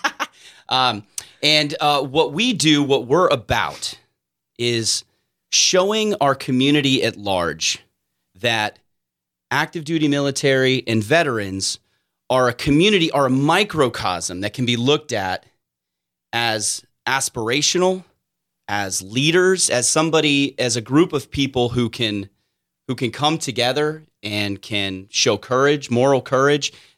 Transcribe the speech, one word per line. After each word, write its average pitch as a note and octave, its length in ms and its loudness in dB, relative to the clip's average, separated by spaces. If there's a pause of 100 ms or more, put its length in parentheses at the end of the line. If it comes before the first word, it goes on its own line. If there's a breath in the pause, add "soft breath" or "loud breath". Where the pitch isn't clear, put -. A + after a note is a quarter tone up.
(680 loud breath)
Um, B2 360 0 (380 loud breath)
and, D3+ 380 2
uh, D3 220 0
what C#3+ 300 0
we A#3 200 0
do, D3 300 2
what C3 240 0
we're E3 220 2
about, A2 720 -2 (600)
is A#2 460 -2 (460)
showing G#3 680 2
our C#3 140 4
community C3+ 680 2
at A2+ 140 -2
large F2 680 -2 (540)
that A2 420 -2 (720)
active D3+ 340 -2
duty D#3 220 0
military C#3 800 2
and A2+ 160 0
veterans G#2+ 800 -2 (480)
are B2+ 200 2
a A#2+ 40 0
community, E3 580 2
are C#3 160 2
a B2 40 2
microcosm C3 1120 0
that G#2 100 -4
can B2+ 120 -4
be A#2+ 120 0
looked C#3 360 0
at F#2+ 320 -4 (880)
as A2+ 520 -2 (220)
aspirational, C#3+ 960 0 (640)
as G2+ 340 -4
leaders, D#3+ 680 0
as B2 180 0
somebody, D#3 680 0
as B2 200 -2
a A#2+ 40 -2
group D3+ 320 2
of C#3+ 200 -4
people C3 380 0
who A#2+ 200 0
can, G#2 380 -4 (580)
who C3 80 -6
can B2 160 -4
come D3+ 280 -2
together D3 680 -4 (180)
and G2+ 400 -6
can G2 480 -6
show C3+ 260 2
courage, C3+ 540 0
moral B2+ 320 2
courage, C#3 500 0 (260 soft breath)